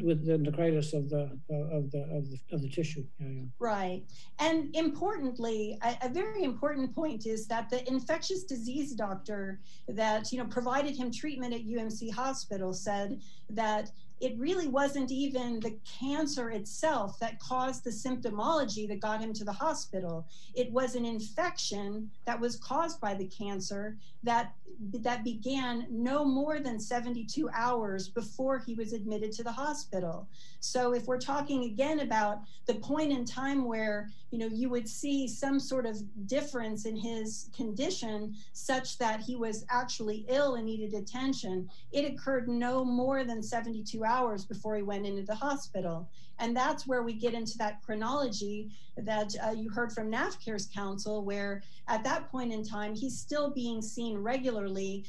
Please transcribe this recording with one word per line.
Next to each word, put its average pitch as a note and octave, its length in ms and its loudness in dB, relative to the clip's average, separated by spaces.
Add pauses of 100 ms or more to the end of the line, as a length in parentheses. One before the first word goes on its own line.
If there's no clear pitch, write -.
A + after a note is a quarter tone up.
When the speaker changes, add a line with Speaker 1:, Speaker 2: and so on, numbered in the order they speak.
Speaker 1:
with D#3 220 4
the D#3+ 120 6
nephritis D3+ 560 4
of C#3+ 160 2
the, C#3+ 220 2 (180)
uh, D#3 280 0
of C#3 120 0
the, C#3+ 120 -2 (100)
of D3 180 -2
the, C3+ 80 -6 (140)
of D3+ 100 0
the C3+ 80 -2
tissue. D3+ 360 -2 (120)
Yeah, C#3+ 120 -4
yeah. C3 140 -4 (160)
Speaker 2:
Right. G3 440 0 (360)
And D#4 360 4
importantly, B3+ 1040 2
a, A#3+ 220 2
a B3 60 2
very G4 340 0
important C4+ 500 0
point C#4+ 320 0
is A3 220 -2
that A3+ 220 0
the B3 180 0
infectious D#4 560 0
disease C4 500 -2
doctor G3 680 -2 (260)
that, G#3+ 460 2
you B3+ 40 0
know, A#3+ 80 0
provided B3+ 520 2
him B3+ 140 0
treatment B3+ 420 -2
at A#3 100 -2
U A3+ 160 -2
M A3 100 -2
C A3 200 -4
Hospital G#3 640 -2
said G3+ 480 -2 (280)
that G#3+ 400 2 (300)
it A#3 180 0
really E4 300 2
wasn't C#4 420 4
even B3+ 520 0
the A3 180 -2 (200)
cancer C#4 520 0
itself G#3+ 680 0
that A3+ 200 -2
caused B3+ 440 0
the B3 60 -4
symptomology A3+ 1000 2
that G3+ 100 -2
got G#3+ 220 0
him A3+ 120 -2
to G#3 120 -4
the G3+ 80 0
hospital. F3+ 760 0 (260)
It A#3+ 180 2
was B3 220 2
an A#3+ 120 0
infection G#3+ 1040 0 (140)
that A#3 140 0
was A#3+ 180 0
caused D#4+ 420 0
by G3+ 160 0
the G3 120 -2
cancer G3+ 720 -4 (260)
that, A#3 300 4 (400)
that A#3+ 300 0
began A#3+ 680 0
no B3+ 340 2
more C#4+ 340 4
than B3 200 -2
seventy-two A#3+ 720 -2
hours A3+ 560 2
before C4 480 0
he A#3+ 160 -4
was A3 200 -2
admitted G#3+ 400 0
to A3+ 100 -4
the A#3 80 -2
hospital. G3 760 -2 (320)
So B3 340 2
if A#3+ 120 2
we're B3+ 140 2
talking C#4 460 2
again C#4 340 2
about G#3+ 400 4 (260)
the A3+ 100 4
point C#4+ 360 2
in B3+ 140 2
time C4+ 400 2
where, G#3+ 440 0 (220)
you A#3 80 0
know, A3+ 80 0
you A3+ 220 0
would A#3+ 180 0
see C#4 400 0
some C#4 320 2
sort C4 260 0
of G#3+ 120 -2 (300)
difference A#3 580 0
in A3 100 -2
his A3 600 -2
condition G#3+ 800 -2 (200)
such B3+ 440 -2
that A3 220 2
he B3 160 -4
was A3 340 -2
actually A3+ 600 0
ill C4+ 260 4
and A3+ 100 -2
needed G#3+ 300 -2
attention, G#3 760 0 (220)
it C#4+ 200 2
occurred B3 360 0
no B3 360 2
more B3+ 400 4
than A3+ 200 -2
seventy-two A3 600 -2
hours A3+ 420 2
before G#3+ 320 -2
he G#3 60 0
went G3+ 220 -2
into G3 180 -2
the G#3 120 -2
hospital. F3+ 760 -2 (300)
And A#3 180 2
that's D4 300 2
where B3 160 4
we A#3 100 0
get A3+ 220 0
into A3+ 240 -2
that G#3 240 0
chronology G#3+ 880 0 (260)
that, G#3+ 340 0 (140)
uh, A3 60 2
you A3 180 -2
heard A#3 220 0
from A3 200 -2
nafcare's A3+ 640 -2
counsel, G3+ 500 -2
where G3+ 380 -2 (260)
at A3+ 160 2
that D#4 280 0
point B3 200 -2
in G#3+ 120 -2
time, G#3+ 320 -2
he's B3 240 -2
still D4 320 0
being A#3+ 280 -2
seen A3 380 -2
regularly G3+ 920 0